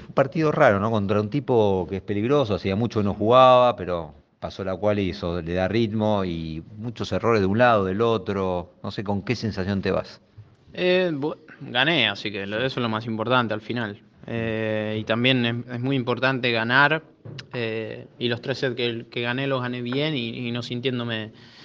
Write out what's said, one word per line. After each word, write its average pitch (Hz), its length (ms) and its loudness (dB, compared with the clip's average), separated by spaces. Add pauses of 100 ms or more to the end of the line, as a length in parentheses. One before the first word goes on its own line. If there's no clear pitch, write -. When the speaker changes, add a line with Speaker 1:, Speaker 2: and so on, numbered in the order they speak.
Speaker 1:
un - 60 -18
partido 151 360 2
raro, 131 300 6
¿no? 107 100 0
Contra 104 300 2
un 107 100 -4
tipo 104 580 2
que 95 80 -4
es 92 60 -6
peligroso, 107 540 0
hacía 95 180 -2
mucho 113 240 0
que 104 60 2
no 101 100 0
jugaba, 123 640 6
pero 85 360 -6 (280)
pasó 85 240 -8
la 92 100 -4
cual 104 240 2
y 95 120 0
eso 87 300 -4
le 85 140 -6
da 92 140 0
ritmo 107 560 0
y 80 400 -6 (120)
muchos 113 360 -8
errores 110 280 2
de 95 60 4
un 101 120 2
lado, 117 260 6
del 95 160 -2
otro. 95 840 0
No 104 80 -8
sé 104 140 -8
con 98 180 -2
qué 123 140 -2
sensación 98 460 -2
te 95 100 0
vas. - 280 -4 (520)
Speaker 2:
Eh, 180 420 2
bu-, 147 220 -4 (240)
gané, 131 480 2
así 101 240 -4
que 98 120 -6
lo, 104 120 -4
eso 131 240 -2
es - 20 0
lo 117 60 0
más 110 180 -2
importante 113 480 0
al 107 60 -4
final. 110 400 -6 (260)
Eh, 110 760 -4
y 107 40 -8
también 120 420 2
es, 120 280 -4
es 120 60 -6
muy 131 140 0
importante 123 560 0
ganar, 131 540 2 (480)
eh, 117 560 -6 (100)
y 123 80 -2
los 117 140 0
tres 131 180 -4
sets 131 160 0
que, 120 340 -2
que - 120 -6
gané 120 260 -2
los 135 160 0
gané 123 180 -6
bien 139 360 -2
y, 120 320 -6
y - 20 -4
no 120 120 -4
sintiéndome, 120 680 -4 (320)